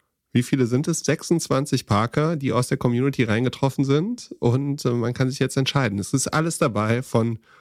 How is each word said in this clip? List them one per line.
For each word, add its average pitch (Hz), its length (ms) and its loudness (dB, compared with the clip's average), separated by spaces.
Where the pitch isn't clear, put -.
wie 123 100 4
viele 131 220 0
sind 123 240 0
es? 165 120 -2
Sechsundzwanzig 147 840 0
Parker, 147 520 0
die 135 180 -2
aus 123 140 2
der 139 100 0
Community 127 460 0
reingetroffen 123 600 0
sind. 160 540 0
Und, 139 480 0
äh, 123 60 2
man 120 200 0
kann 131 160 0
sich 131 100 -6
jetzt 131 200 0
entscheiden. 127 400 0
Es 98 160 -2
ist 135 140 -2
alles 160 280 0
dabei, 113 460 0
von 113 380 0